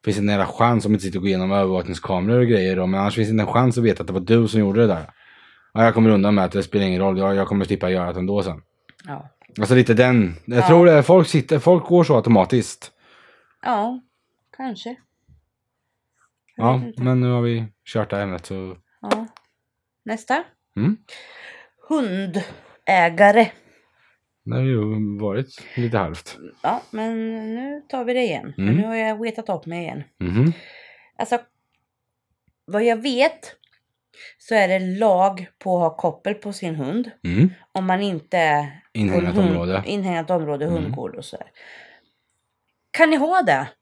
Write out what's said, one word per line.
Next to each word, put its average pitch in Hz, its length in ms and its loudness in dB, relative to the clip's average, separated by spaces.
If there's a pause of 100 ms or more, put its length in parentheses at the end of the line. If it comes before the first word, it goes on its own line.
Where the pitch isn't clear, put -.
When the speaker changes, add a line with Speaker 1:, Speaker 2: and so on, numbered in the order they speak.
Speaker 1:
Finns 101 120 -2
det 101 60 -2
en 101 60 0
jävla 98 160 0
chans, 113 400 0
om 104 80 0
inte 98 100 -2
sitter 95 140 -6
och 87 40 -4
går 98 80 -2
igenom 92 220 0
övervakningskameror 95 880 0
och 123 80 4
grejer 95 280 2
då, 92 100 -2
men 95 140 0
annars 101 160 0
finns 110 140 0
det 110 120 2
en 98 60 -2
chans 120 300 2
att 117 60 0
veta 104 200 2
att - 40 -6
det 95 60 -8
var 95 60 -2
du 110 280 2
som 110 120 0
gjorde 101 220 2
det 113 60 6
där. 82 220 -2 (640)
Ja, 110 100 2
jag 113 100 6
kommer 113 160 6
undan 104 260 4
med 92 100 2
att 87 60 -6
det 98 120 -2
spelar 98 220 -2
ingen 92 160 -2
roll. 95 160 0
Jag, 98 180 0
jag 98 120 -2
kommer 98 180 -2
slippa 92 240 -2
göra 90 240 -2
det 90 60 -6
ändå 98 240 -2
sen. 85 180 -8 (460)
Speaker 2:
Ja. 143 220 -16 (300)
Speaker 1:
Alltså 107 160 2
lite 120 180 6
den. 113 420 4 (100)
Jag 120 140 -2
Speaker 2:
Ja. - 80 4
Speaker 1:
tror 170 180 8
det 170 60 10
är, 147 100 6
folk 175 260 4
sitter, 147 320 0
folk 175 260 4
går 175 180 4
så 151 120 4
automatiskt. - 760 2 (680)
Speaker 2:
Ja, 240 380 -2 (580)
kanske. 233 320 -12 (1700)
Jag 117 120 0
Speaker 1:
Ja, 131 100 2
Speaker 2:
vet 127 100 -4
inte. 131 160 -8
Speaker 1:
men 127 180 2
nu 123 100 0
har 120 100 0
vi 117 240 -2 (200)
kört 107 240 -4
det 101 60 -4
här 101 80 -4
ämnet 92 220 -8
så. 95 320 -12 (240)
Speaker 2:
Ja. 220 260 -4 (800)
Nästa. 240 380 -4 (340)
Speaker 1:
Mm. 170 200 0 (920)
Speaker 2:
Hundägare. 196 1600 0 (960)
Speaker 1:
Det 117 100 -6
har 127 60 0
ju 131 180 0 (400)
varit 107 440 -6 (120)
lite 120 220 -2
halvt. - 400 -6 (240)
Speaker 2:
Ja, 226 200 -2 (100)
men 226 400 -6 (240)
nu 277 340 -10
tar 262 140 -6
vi 240 100 -4
det 254 100 0
igen. 151 340 -6
Speaker 1:
Mm. 95 80 -2
Speaker 2:
Men 113 100 2
nu 208 120 0
har 226 80 -6
jag 220 260 -2
vetat 220 280 -8
upp 175 160 -6
mig 170 180 -10
igen. 143 200 -12 (160)
Speaker 1:
Mhm. 110 340 0 (640)
Speaker 2:
Alltså, 233 220 -4 (1300)
vad 208 180 -2
jag 233 140 2
vet 262 580 -2 (840)
så - 180 -6
är 196 120 4
det 190 120 0
lag 190 680 0 (120)
på 185 160 -2
att 175 60 0 (100)
ha 160 60 -16
koppel 180 360 -4
på 208 200 -10
sin 165 220 -8
hund. 180 360 -6 (120)
Speaker 1:
Mm. 104 260 2 (220)
Speaker 2:
Om 185 140 -6
man 185 160 0
inte 185 360 -6
är 151 260 2
på 143 60 -10 (240)
Speaker 1:
Inhägnat 104 420 0
Speaker 2:
en - 60 -
hund-, 185 80 2
Speaker 1:
område. 87 360 -2
Speaker 2:
inhägnat 180 440 -4
område, 151 360 -2
Speaker 1:
Mm. 165 180 -4
Speaker 2:
hundgård - 320 -8
och - 100 -16
sådär. - 220 -16 (1400)
Kan 320 180 2
ni 311 60 2
ha 330 260 0
det? 143 260 0 (140)